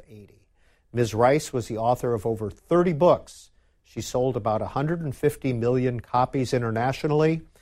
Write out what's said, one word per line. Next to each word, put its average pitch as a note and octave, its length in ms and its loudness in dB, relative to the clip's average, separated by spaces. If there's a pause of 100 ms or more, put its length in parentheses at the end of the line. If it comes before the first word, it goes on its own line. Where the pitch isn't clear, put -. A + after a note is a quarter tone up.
eighty. G#2 380 -20 (480)
Ms. A2+ 220 0
Rice C3 360 4
was A#2+ 160 -4
the A2 120 -6
author A#2+ 340 0
of A2 120 -4
over G#2+ 240 -4
thirty F3 440 0
books. D3 560 2 (340)
She - 160 -12
sold B2+ 380 -2
about G#2+ 240 0
a G2+ 60 -6
hundred D#3 340 -4
and C#3+ 140 -6
fifty C#3+ 360 -2
million B2 480 0
copies B2+ 540 0
internationally. C3+ 880 0 (200)